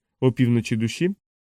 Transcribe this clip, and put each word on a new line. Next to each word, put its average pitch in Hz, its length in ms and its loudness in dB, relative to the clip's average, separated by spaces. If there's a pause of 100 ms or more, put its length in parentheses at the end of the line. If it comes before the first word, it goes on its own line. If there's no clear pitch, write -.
(200)
о 131 120 2
півночі 120 440 0
душі, 117 380 -2 (300)